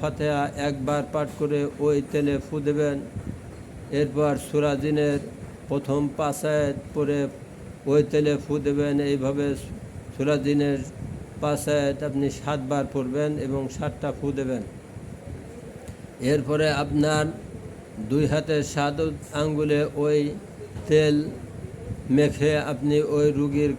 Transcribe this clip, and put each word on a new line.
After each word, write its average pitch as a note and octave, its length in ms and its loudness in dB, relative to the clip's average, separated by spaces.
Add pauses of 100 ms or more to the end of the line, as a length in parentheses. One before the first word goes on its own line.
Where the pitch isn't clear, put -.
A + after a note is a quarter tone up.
ফাতিহা D3+ 560 0
একবার C#3+ 460 0 (100)
পাঠ D3 160 0 (100)
করে D3 300 0 (100)
ওই C#3+ 240 4 (100)
তেলে C#3+ 260 2 (120)
ফু D#3 100 -2
দেবেন। D3 380 2 (920)
এরপর C#3+ 460 2 (160)
সূরা D3 220 4
জিনের D3 440 2 (500)
প্রথম C#3+ 480 0
পাঁচ D3 280 -2
আয়াত D3 320 2 (180)
পড়ে C#3+ 340 2 (580)
ওই D3 160 6
তেলে D3+ 340 4 (120)
ফু D3 100 0
দেবেন। C#3+ 420 2
এইভাবে C#3 540 0 (600)
সূরা D3 200 2
জিনের C#3+ 420 2 (640)
পাঁচ D3 280 0
আয়াত C#3+ 340 2
আপনি C#3 280 0
সাতবার C#3+ 640 -2
পড়বেন C#3+ 460 0
এবং C3+ 300 -2
সাতটা C#3+ 520 -4
ফু C#3+ 120 -2
দেবেন। C3 300 -2 (1600)
এরপরে D3 500 2
আপনার D3 560 2 (840)
দুই C#3+ 160 4
হাতের D3+ 360 2
সাত D3 480 0 (220)
আঙ্গুলে D3+ 640 2
ওই D3 360 2 (580)
তেল D3+ 360 6 (840)
মেখে D3 480 6
আপনি D3 440 2
ওই D3 300 4
রুগীর C#3+ 460 2